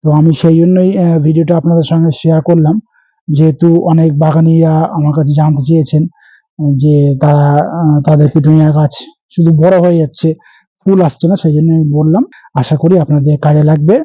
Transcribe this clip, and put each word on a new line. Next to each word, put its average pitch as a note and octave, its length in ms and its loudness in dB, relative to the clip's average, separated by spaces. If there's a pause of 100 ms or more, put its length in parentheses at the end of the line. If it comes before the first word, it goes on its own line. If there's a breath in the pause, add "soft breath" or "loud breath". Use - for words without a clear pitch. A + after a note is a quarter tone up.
তো D#3 40 -2 (120)
আমি D#3+ 120 2 (100)
সেই E3 180 2
জন্যই, F#3 300 2 (140)
আহ, E3+ 220 0
ভিডিওটা D#3+ 320 0
আপনাদের E3 340 -2
সঙ্গে E3 280 0
শেয়ার D#3+ 300 0
করলাম, E3 260 2 (520)
যেহেতু D#3 400 0 (240)
অনেক D#3+ 180 2 (140)
বাগানিরা D#3+ 500 2 (240)
আমার D3 200 -2
কাছে D3+ 220 -2
জানতে D3+ 300 0
চেয়েছেন, D#3+ 340 0 (560 soft breath)
আহ, D3 120 -2 (100)
যে D3+ 140 0 (260)
তারা, D3 260 0 (320)
আহ, D3+ 180 0 (100)
তাদের D3+ 260 2
পিটুনিয়া D#3 440 2
গাছ D3+ 160 -2 (400)
শুধু E3+ 180 0 (100)
বড় F#3 220 4
হয়ে F3 180 2
যাচ্ছে, D3+ 260 -4 (520 soft breath)
ফুল F#3+ 280 0
আসছে - 200 -6
না, F#3+ 140 0
সেই D#3 140 0
জন্য D#3+ 220 0
আমি D#3 100 0 (100)
বললাম। D#3 260 0 (380 loud breath)
আশা D3+ 200 -2
করি F#3 220 2
আপনাদের D3 320 0 (100)
কাজে D3+ 180 2
লাগবে D#3 420 0